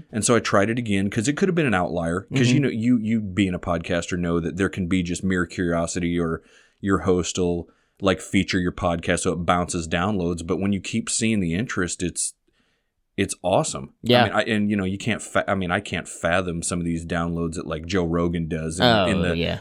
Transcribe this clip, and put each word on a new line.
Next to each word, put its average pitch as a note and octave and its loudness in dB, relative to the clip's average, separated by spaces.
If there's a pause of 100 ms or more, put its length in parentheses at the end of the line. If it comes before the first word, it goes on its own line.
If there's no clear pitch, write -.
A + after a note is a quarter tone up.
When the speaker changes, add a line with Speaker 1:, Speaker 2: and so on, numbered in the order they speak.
(100)
Speaker 1:
And G#2 -2
so A#2+ 4
I A2+ 4
tried G#2 2
it A#2 -2
again, G2+ 0
'cause A2 -2
it D3 0
could G3 2
have F3+ 0
been E3 2
an A2 2
outlier, F2 -2
'cause, B2+ 4
you B2+ 4
Speaker 2:
Mm-hmm. D3 4
Speaker 1:
know, B2 2
you, A#2+ 2
you A2 0
being F#2+ 0
a F2 -4
podcaster E2+ -2
know E2+ 2
that D#2+ -4
there F#2+ 2
can F#2 -4
be F#2 2
just E2+ -6
mere F#2 0
curiosity, E2+ -2
or E2 -2 (380)
your G2 2
host F2+ 0
will, F2 -2 (320)
like, F#2+ 2
feature - 0
your F2+ 0
podcast, E2+ 0
so F2+ 0
it E2+ -6
bounces F2 0
downloads. F2 -2
But F2 -2
when G2 0
you F#2+ -2
keep - -4
seeing A2 0
the E2+ 0
interest, F#2 -4
it's, - -4 (840)
it's G2 0
awesome. F#2+ 0
Speaker 2:
Yeah. A#2+ 6
Speaker 1:
I A#2 8
mean, G2 0
I, G#2+ 2
and, G#2 0
you G#2+ 2
know, G2 0
you F#2+ -2
can't G2 -4
fa-, - -2
I G2+ 2
mean, F#2 -2
I F#2+ 2
can't F#2 -6
fathom F2 -2
some F2+ -2
of E2+ -4
these E2+ -2
downloads E2+ -2
that, - -8
like, D#2 -6
Joe F2+ 2
Rogan E2+ 0
does D#2+ -4
in, A2 4
Speaker 2:
Oh, A2+ 6
Speaker 1:
in F2 2
the E2+ 0
Speaker 2:
yeah. E2+ -2